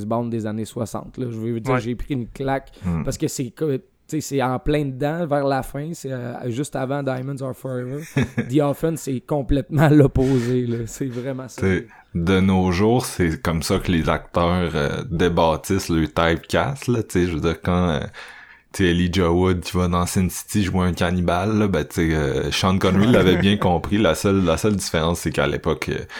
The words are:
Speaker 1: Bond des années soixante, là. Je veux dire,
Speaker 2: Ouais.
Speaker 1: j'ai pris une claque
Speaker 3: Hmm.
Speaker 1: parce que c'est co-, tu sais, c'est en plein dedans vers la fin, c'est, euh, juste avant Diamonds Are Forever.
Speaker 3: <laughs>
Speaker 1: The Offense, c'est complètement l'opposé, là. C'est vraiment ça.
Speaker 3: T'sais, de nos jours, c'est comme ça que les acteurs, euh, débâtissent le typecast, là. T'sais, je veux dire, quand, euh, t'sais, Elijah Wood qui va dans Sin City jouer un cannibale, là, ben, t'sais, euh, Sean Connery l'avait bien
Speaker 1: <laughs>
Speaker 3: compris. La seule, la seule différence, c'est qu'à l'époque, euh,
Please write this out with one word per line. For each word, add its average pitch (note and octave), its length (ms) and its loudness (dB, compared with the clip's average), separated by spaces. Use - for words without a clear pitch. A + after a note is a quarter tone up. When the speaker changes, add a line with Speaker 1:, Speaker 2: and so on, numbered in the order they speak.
Speaker 1:
Bond A2+ 220 -2
des A2+ 200 -4
années G#2+ 180 -4
soixante, - 540 -8
là. B2+ 120 -4
Je A2+ 60 -8
veux A#2 240 -4
dire, B2+ 140 0
Speaker 2:
Ouais. B2 60 0
Speaker 1:
j'ai A#2 140 -4
pris - 200 -6
une A#2+ 140 -4
claque C3+ 420 -4
Speaker 3:
Hmm. F#2 200 -2
Speaker 1:
parce C3+ 120 -4
que D#3 120 -4
c'est B2 220 -6
co-, - 280 -4
tu - 20 -18
sais, D#3 120 -4
c'est C3+ 220 -2
en B2+ 160 0
plein D3 260 0
dedans C#3+ 420 -4
vers C#3+ 200 0
la C3+ 160 0
fin, D3 320 -8
c'est, C3+ 180 -10
euh, B2 380 -8
juste C#3 260 -4
avant C3+ 260 -4
Diamonds C3 400 -6
Are C3 140 -6
Forever. C3 460 -8
Speaker 3:
<laughs> B2 360 -2
Speaker 1:
The C#3+ 100 4
Offense, D3 420 0
c'est C3 180 -4
complètement C#3+ 680 2
l'opposé, C3 800 4
là. A#2 200 -2
C'est C3+ 200 -8
vraiment B2+ 420 -8
ça. - 140 -14
Speaker 3:
T'sais, F#2 240 2
de F#2 260 4
nos F#2 320 4
jours, A2+ 340 4
c'est D#2+ 340 0
comme E2 220 0
ça F#2+ 160 0
que - 140 0
les D#2+ 160 2
acteurs, E2+ 680 0
euh, D2 360 -2
débâtissent E2+ 800 2
le D#2+ 180 2
typecast, E2 800 0
là. A#2 140 0
T'sais, F2+ 240 0
je F2 80 -2
veux D2+ 60 -4
dire, E2 200 -2
quand, F2+ 300 0
euh, C#2+ 100 -2
t'sais, G2 140 0
Elijah F2 440 2
Wood F#2 300 4
qui - 160 -6
va F2+ 120 2
dans F2 180 2
Sin F#2 240 2
City - 340 -2
jouer F#2 220 0
un F2 80 2
cannibale, F2+ 640 0
là, G#2+ 100 4
ben, D#2 160 0
t'sais, D#2+ 300 0
euh, C#2+ 380 0
Sean F#2+ 260 2
Connery F#2+ 340 4
l'avait F#2 240 6
bien G2 200 2
Speaker 1:
<laughs> - 20 0
Speaker 3:
compris. F#2 400 0
La F2 160 4
seule, G2 300 2
la D#2+ 120 4
seule G#2+ 200 0
différence, E2+ 440 -2
c'est F2 100 -4
qu'à C#2+ 160 0
l'époque, D2 440 -2
euh, C#2 80 -4